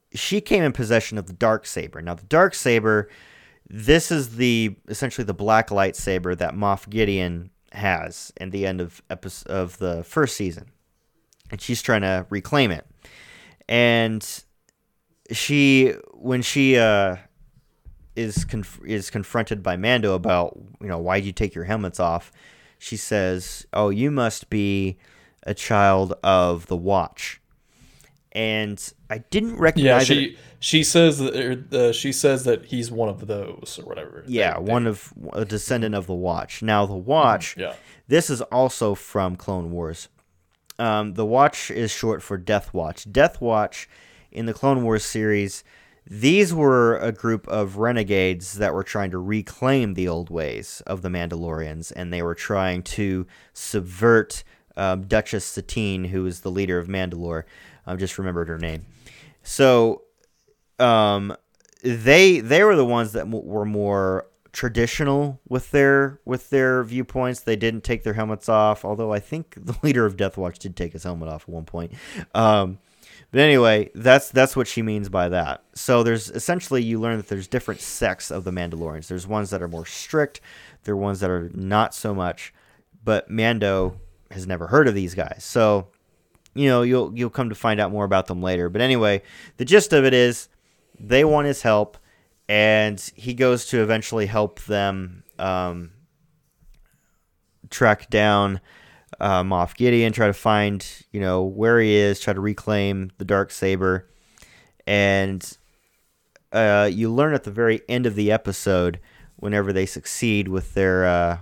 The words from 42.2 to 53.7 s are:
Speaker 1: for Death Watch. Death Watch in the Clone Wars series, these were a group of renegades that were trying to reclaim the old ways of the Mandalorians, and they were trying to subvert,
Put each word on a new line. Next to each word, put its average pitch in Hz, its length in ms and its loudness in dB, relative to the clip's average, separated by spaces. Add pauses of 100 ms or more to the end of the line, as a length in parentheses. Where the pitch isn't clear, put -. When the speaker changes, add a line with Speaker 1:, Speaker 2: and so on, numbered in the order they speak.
Speaker 1:
for 101 160 -8
Death 101 340 -2
Watch. 87 380 -8
Death 139 300 2
Watch 110 480 -2 (420)
in 113 160 -10
the 113 80 -6
Clone 131 300 0
Wars 110 200 0
series, 104 600 -2 (420)
these 165 480 4
were 127 440 4
a 113 120 -2
group 113 380 -2
of 98 300 -4
renegades 98 760 0
that 101 200 -2
were 95 100 -4
trying 98 260 -6
to 92 80 -6
reclaim 107 760 -2
the 90 120 -2
old 85 240 -4
ways 73 560 -8
of 92 160 -6
the 95 60 -6
Mandalorians, 82 880 -6
and 87 160 -10
they 87 100 -4
were 85 140 -4
trying 92 480 -4
to 95 420 -4 (280)
subvert, 107 880 2 (320)